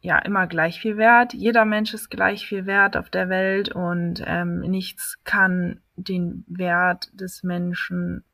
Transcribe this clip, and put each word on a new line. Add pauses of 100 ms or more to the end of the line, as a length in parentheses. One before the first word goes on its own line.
ja
immer
gleich
viel
wert.
Jeder
Mensch
ist
gleich
viel
wert
auf
der
Welt
und,
ähm,
nichts
kann (160)
den
Wert
des
Menschen